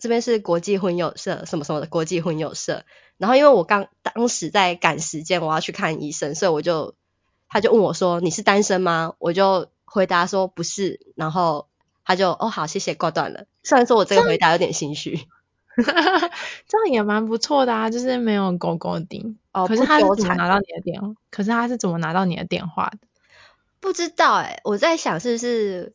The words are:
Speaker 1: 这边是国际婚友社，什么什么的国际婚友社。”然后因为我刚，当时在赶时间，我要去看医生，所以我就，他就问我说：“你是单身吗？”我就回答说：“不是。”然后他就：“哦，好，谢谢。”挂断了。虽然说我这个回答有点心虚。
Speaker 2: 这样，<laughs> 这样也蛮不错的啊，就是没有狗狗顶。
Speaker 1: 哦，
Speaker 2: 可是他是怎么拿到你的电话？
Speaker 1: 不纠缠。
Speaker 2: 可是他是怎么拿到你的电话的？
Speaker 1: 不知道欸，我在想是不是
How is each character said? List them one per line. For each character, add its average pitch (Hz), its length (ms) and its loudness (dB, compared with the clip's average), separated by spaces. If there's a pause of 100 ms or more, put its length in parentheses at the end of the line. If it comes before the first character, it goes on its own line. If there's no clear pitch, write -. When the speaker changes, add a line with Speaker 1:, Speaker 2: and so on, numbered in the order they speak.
Speaker 1:
这 226 80 -4
边 233 120 2
是 233 180 0
国 170 200 0
际 196 180 0
婚 180 200 0
友 165 180 -2
社， - 300 -8
什 175 120 -4
么 147 60 -4
什 151 80 -6
么 151 80 -4
的 151 80 -8
国 165 160 -2
际 175 160 -2
婚 160 180 -2
友 156 160 -6
社。” - 300 -8 (340)
然 190 120 0
后 262 80 6
因 285 60 6
为 294 60 10
我 208 140 6
刚， 202 240 0 (140)
当 233 260 -2
时 175 220 -4
在 180 260 2
赶 160 240 0
时 160 240 -8
间， 175 180 -2
我 156 120 -2
要 160 80 0
去 - 100 -6
看 160 320 -4
医 147 80 -8
生， 151 240 -6
所 196 140 0
以 - 20 2
我 151 100 0
就， 160 340 -2 (520)
他 - 140 0
就 220 100 4
问 220 100 8
我 165 120 2
说 175 260 0
：“你 175 100 0
是 170 120 -4
单 202 200 4
身 190 200 2
吗？” 165 360 0
我 170 140 -2
就 190 380 2 (160)
回 190 200 0
答 180 220 2
说 190 260 -2
：“不 170 100 -8
是。” 185 360 -4 (160)
然 156 160 -4
后 165 360 -2 (360)
他 185 140 0
就 185 200 2
：“哦， 220 120 -2
好， 165 180 -6
谢 196 120 -6
谢。” 180 160 -4
挂 170 140 -2
断 156 220 -2
了。 - 140 -16 (180)
虽 285 140 4
然 247 100 6
说 247 80 4
我 208 80 6
这 202 140 2
个 233 60 8
回 - 140 2
答 165 140 4
有 175 60 4
点 175 160 0
心 147 220 -6
虚。 - 260 -8 (560)
Speaker 2:
这 240 160 2
样， - 20 -2
<laughs> 349 360 2 (360)
这 - 100 0
样 440 140 2
也 226 100 2
蛮 208 240 0
不 226 120 -2
错 269 280 2
的 240 80 0
啊， 220 160 -2
就 233 100 -4
是 254 180 -2
没 226 160 0
有 190 240 0
狗 170 180 -4
狗 170 240 -4
顶。 214 380 -10 (160)
Speaker 1:
哦， 185 120 0
Speaker 2:
可 220 120 0
是 262 80 2
他 302 120 4
是 - 80 6 (120)
怎 202 100 0
么 175 80 0
拿 175 140 0
到 196 100 2
你 196 60 -4 (100)
的 175 80 -10
电 175 160 -6
话？ 196 80 -8
Speaker 1:
不 - 0 -
纠 214 60 -10
缠。 - 20 -20 (160)
Speaker 2:
可 202 120 -4
是 214 80 -2
他 233 180 0
是 247 80 -4
怎 202 120 -4
么 165 100 -2
拿 160 120 -4
到 190 140 0
你 170 100 0
的 - 80 -8
电 175 240 -6
话 180 220 -4
的？ 208 80 -12 (840)
Speaker 1:
不 381 120 -2
知 339 160 -4
道 285 280 2
欸， - 260 -4
我 202 160 -2
在 330 180 2
想 185 220 -2
是 240 140 -2
不 233 40 -2
是 220 580 -2